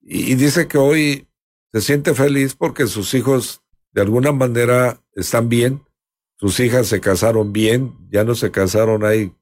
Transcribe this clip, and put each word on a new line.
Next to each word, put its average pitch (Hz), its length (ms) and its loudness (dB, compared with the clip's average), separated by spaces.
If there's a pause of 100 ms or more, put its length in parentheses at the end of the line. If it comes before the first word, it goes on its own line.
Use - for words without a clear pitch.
Y, - 320 -4
y - 40 2
dice 143 320 2
que 151 100 -2
hoy 143 500 0 (440)
se 110 100 -2
siente 143 320 0
feliz 139 400 0
porque 139 320 -2
sus 104 280 -6
hijos 123 480 -2 (300)
de 98 100 -2
alguna 123 300 0
manera 123 680 0 (140)
están 117 340 -2
bien, 120 340 0 (560)
sus 98 220 -2
hijas 120 260 2
se 98 140 -2
casaron 104 520 0
bien, 110 420 0 (160)
ya 101 140 2
no 117 100 0
se 110 160 -4
casaron 107 540 0
ahí 107 380 0